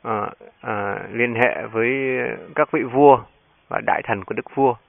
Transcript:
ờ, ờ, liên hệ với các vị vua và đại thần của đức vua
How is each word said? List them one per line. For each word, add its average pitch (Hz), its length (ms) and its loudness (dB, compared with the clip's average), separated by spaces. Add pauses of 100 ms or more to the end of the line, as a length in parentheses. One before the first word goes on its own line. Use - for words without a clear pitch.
ờ, 107 320 -4 (280)
ờ, 101 460 -6
liên 117 280 -2
hệ 117 360 0
với 127 460 -2 (380)
các 151 160 0
vị 139 120 -2
vua 127 400 6 (440)
và - 180 -4
đại - 180 0
thần 101 200 -4
của - 100 -10
đức - 220 -8
vua 131 200 2 (140)